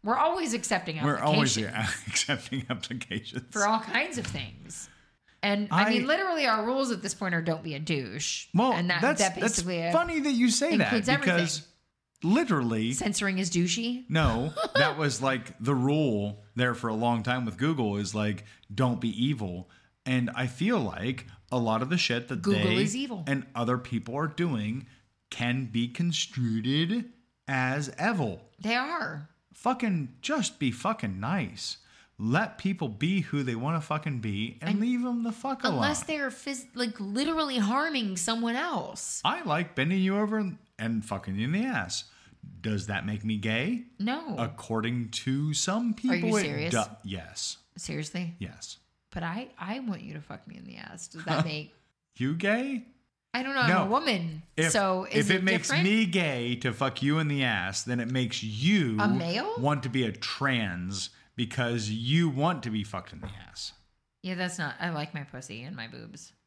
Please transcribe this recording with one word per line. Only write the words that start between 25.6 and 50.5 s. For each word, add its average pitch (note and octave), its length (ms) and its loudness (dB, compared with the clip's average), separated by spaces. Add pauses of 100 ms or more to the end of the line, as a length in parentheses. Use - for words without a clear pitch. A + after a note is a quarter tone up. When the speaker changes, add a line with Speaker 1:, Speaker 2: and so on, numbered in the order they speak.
Speaker 2:
be A#2 220 0
construed D3 1200 0 (360)
as C3+ 520 0
evil. D#3+ 420 0 (180)
Speaker 1:
They G#3+ 160 0
are. B3 540 -4 (240)
Speaker 2:
Fucking G#3 680 0
just C#4+ 380 -2
be C3+ 120 2
fucking G2 480 -2
nice. A#2+ 580 -4 (420)
Let C3 380 2
people F#3 300 -2
be D#3 340 0
who C#3+ 220 -2
they B2 120 0
wanna D#3 260 -2
fucking D3+ 380 -4
be G#2 420 -4
and D#3+ 100 -4
Speaker 1:
And G3+ 80 2
Speaker 2:
leave A#3+ 240 0
'em A#3+ 200 -2
the A3+ 80 -2
fuck C4 320 -6
alone. G#3 140 2
Speaker 1:
Unless D4 260 0
they're D4 260 -2
phys-, C4 460 -8
like, A#3+ 240 -4
literally C#4 580 0
harming A#3+ 600 2
someone A#3 380 0
else. - 680 -4
Speaker 2:
I D#4 180 2
like E3+ 320 0
bending E3 260 2
you F#3+ 160 4
over G#3+ 200 2
and, G3+ 200 -2 (200)
and A2+ 260 0
fucking G2 320 -4
you G#2+ 100 0
in C#3+ 60 0
the G3+ 140 2
ass. C3 400 -4 (560)
Does G#2 260 -2
that G2+ 180 -2
make G#2 200 -4
me A2 120 0
gay? A#2 480 0 (140)
Speaker 1:
No. C4 380 -4
Speaker 2:
According A#2 720 -2
to C#3+ 440 -2
some A3 420 0
people, B3+ 180 0
Speaker 1:
Are - 40 2
you G#3+ 200 2
Speaker 2:
it G3+ 60 4
Speaker 1:
serious? D3 300 -2
Speaker 2:
do-, A2+ 80 4 (220)
yes. - 540 -8 (180)
Speaker 1:
Seriously? E3 640 -6
Speaker 2:
Yes. - 380 -10 (340)
Speaker 1:
But F3 120 -6
I, G3 240 -6 (100)
I G3 220 -8
want A3 220 -6
you - 120 -12
to D3+ 80 -10
fuck - 260 -16
me - 100 -16